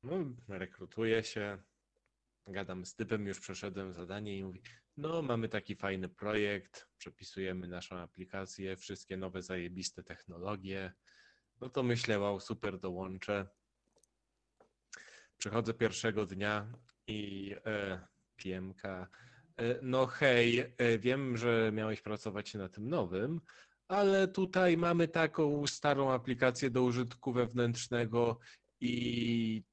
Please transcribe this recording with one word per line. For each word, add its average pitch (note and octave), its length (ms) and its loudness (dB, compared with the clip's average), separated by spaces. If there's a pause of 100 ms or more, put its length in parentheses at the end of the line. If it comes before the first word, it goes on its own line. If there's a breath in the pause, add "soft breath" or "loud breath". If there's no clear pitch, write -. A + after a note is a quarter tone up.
No, C#3 140 -4 (320)
rekrutuję G#2+ 760 0
się, G#2 340 -6 (880)
gadam F#2 400 -8
z - 80 -16
typem, G#2 320 -4
już G2 140 -6
przeszedłem G2 520 -8
zadanie G2 460 -8
i F#2+ 60 -6
mówi: F#2 180 -10 (340 loud breath)
„No, D#3+ 260 -4
mamy A#2 260 0
taki G#2 280 -4
fajny F#2+ 320 -4
projekt, G#2 800 -2 (100)
przepisujemy F#2 720 -8
naszą F2+ 280 -10
aplikację, F#2 800 -8
wszystkie F#2+ 400 -10
nowe F#2 260 -6
zajebiste F2+ 600 -6
technologie”. F#2+ 920 -8 (680 soft breath)
No B2+ 80 -10
to C3 140 -2
myślę: A#2+ 380 2
„Wow, G2+ 200 0
super, G2+ 400 -6
dołączę”. F#2+ 680 -4 (1900 loud breath)
Przychodzę G#2+ 360 0
pierwszego G#2+ 520 2
dnia G#2 460 -2 (340)
i, G2+ 480 -6 (120)
e, G2 400 -4 (300)
P F#2 200 -6
M F#2 180 -8
K: F#2 320 -8 (500 loud breath)
„E, A#2+ 260 0
no C3 240 4
hej, A#2+ 520 6 (200)
e, A#2 200 4
wiem, B2+ 380 2
że A2+ 380 4
miałeś A2 260 -2
pracować G#2 540 -6
na G2 140 -6
tym G#2 200 -8
nowym, C3 520 0 (480 loud breath)
ale G3 400 6
tutaj F#3 480 4
mamy E3+ 320 4
taką D3+ 580 2
starą C#3 460 4
aplikację B2+ 580 4
do B2 120 4
użytku B2 500 0
wewnętrznego A#2+ 1080 2 (420 loud breath)
i A#2 840 2 (100)